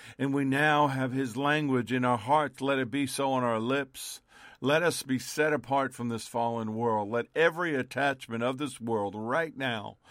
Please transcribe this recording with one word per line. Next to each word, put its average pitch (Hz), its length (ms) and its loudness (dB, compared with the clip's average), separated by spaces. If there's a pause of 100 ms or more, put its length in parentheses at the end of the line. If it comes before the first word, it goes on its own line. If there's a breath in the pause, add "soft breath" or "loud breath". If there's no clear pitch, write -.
(180 loud breath)
and 135 160 0
we 139 120 2
now 147 420 4
have 131 240 -2
his 127 240 -2
language 139 560 2
in 127 140 2
our 123 120 4
hearts. 131 440 0
Let 139 160 2
it 123 140 -2
be 139 160 0
so 135 240 0
on 127 120 2
our 117 160 2
lips. 131 640 -4 (400 loud breath)
Let 151 220 4
us 165 200 0
be 131 160 -2
set 151 340 0
apart 135 400 -2
from 120 160 -6
this 113 180 -6
fallen 117 480 -2
world. 110 340 0
Let 120 240 0
every 165 420 2
attachment 131 680 -2
of 131 140 0
this 139 220 -8
world 104 360 -2
right 131 420 -4
now 113 400 -6 (140 loud breath)